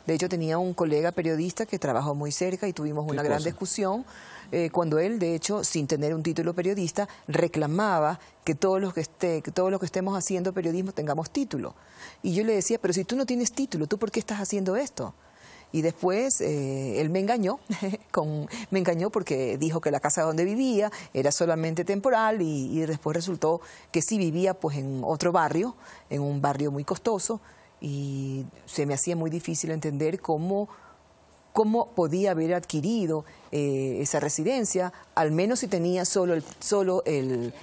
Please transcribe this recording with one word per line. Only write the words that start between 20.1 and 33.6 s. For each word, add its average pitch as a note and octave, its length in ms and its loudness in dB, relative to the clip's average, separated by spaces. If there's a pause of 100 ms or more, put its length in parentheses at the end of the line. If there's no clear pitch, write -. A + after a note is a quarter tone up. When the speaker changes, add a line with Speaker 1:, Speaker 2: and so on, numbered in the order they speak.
Speaker 1:
donde D#3+ 240 2
vivía G#3+ 460 2 (240)
era C3+ 160 4
solamente D#3+ 520 2
temporal A3 600 2
y, D3 340 -2
y D#3+ 80 2
después D#3 300 -2
resultó E3+ 440 0 (320)
que E3 120 2
sí A3 160 2
vivía, F3 340 2
pues, D3+ 240 -4
en C3+ 260 -4
otro E3 280 2
barrio, E3+ 440 2 (360)
en C#3+ 100 0
un C#3+ 220 0
barrio C#3+ 260 0
muy C#3+ 140 -4
costoso, G#3 580 -2 (400)
y C3+ 640 -6 (220)
se - 180 -2
me C#3+ 80 0
hacía E3+ 220 0
muy D#3+ 160 -2
difícil D#3+ 400 -2
entender D#3 500 -2
cómo, F#3 480 0 (840)
cómo A3 400 2
podía F#3 380 2
haber D#3+ 240 2
adquirido, E3 680 0 (260)
eh, C3+ 500 0